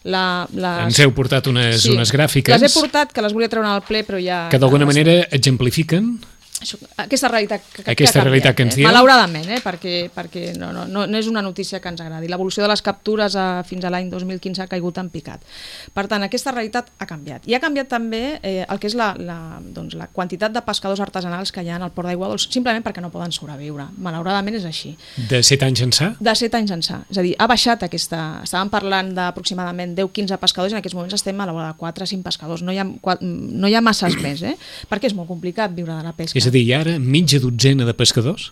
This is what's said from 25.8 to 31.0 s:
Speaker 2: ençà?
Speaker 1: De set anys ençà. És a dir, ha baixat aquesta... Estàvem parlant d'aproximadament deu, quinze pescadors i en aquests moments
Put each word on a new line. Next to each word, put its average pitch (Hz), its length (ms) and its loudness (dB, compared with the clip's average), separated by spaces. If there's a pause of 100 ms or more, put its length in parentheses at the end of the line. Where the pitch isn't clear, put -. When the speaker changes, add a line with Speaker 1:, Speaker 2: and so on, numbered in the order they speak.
Speaker 2:
ençà? 147 320 2
Speaker 1:
De 220 160 2
set 226 240 0
anys 202 160 0
ençà. 170 320 -6
És 190 160 -2
a 180 60 2
dir, - 100 -2
ha 226 80 4
baixat 233 400 2
aquesta... 165 380 -6 (180)
Estàvem 190 320 -2
parlant 190 400 -2
d'aproximadament 180 800 -6
deu, 190 160 0
quinze 196 320 -4
pescadors 185 320 -2
i 208 60 -6
en - 20 -6
aquests 180 160 -10
moments 180 220 -8